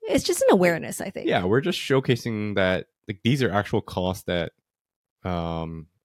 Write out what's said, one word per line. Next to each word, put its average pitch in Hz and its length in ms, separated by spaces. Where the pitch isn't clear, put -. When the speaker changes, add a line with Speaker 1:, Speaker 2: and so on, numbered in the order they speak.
Speaker 1:
It's 440 200
just - 180
an 539 100
awareness, 175 500
I - 80
think. - 180
Speaker 2:
Yeah, 101 180
we're 110 160
just 175 180
showcasing 113 760
that, 92 320
like, 104 160
these 131 200
are 104 80
actual 101 300
costs 92 420
that, 87 300
um, 82 640